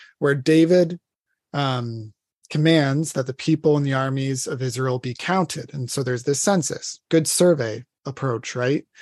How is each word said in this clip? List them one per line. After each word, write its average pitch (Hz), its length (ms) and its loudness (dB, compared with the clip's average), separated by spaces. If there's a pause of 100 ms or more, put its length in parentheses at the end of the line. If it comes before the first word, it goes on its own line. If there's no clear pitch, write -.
(180)
where 143 180 0
David, 165 640 4 (540)
um, 120 600 -4 (360)
commands 151 640 2
that 127 140 -2
the 127 60 -8
people 156 440 2
in 143 60 0
the 139 100 -2
armies 135 540 -2
of 127 140 -6
Israel 127 380 -2
be 123 140 -8
counted. - 600 -4
And 131 160 -8
so 139 140 -4
there's 123 200 -4
this 143 180 0
census, - 580 -2 (100)
good 160 180 2
survey, 123 580 2 (200)
approach, 131 500 -6
right? 127 300 0 (160)